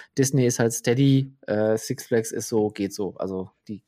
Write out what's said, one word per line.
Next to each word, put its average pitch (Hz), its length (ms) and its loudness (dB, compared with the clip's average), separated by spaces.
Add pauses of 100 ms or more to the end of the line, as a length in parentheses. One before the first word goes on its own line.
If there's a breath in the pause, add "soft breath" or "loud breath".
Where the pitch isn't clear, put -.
(180 loud breath)
Disney 135 280 2
ist 120 140 0
halt 117 140 2
steady, 135 600 2 (140)
äh, 110 300 2
Six - 300 -8
Flags 113 240 0
ist 113 180 -6
so, 107 200 2
geht 98 240 -4
so. 98 240 -6
Also 95 340 -6 (160)
die 104 200 -12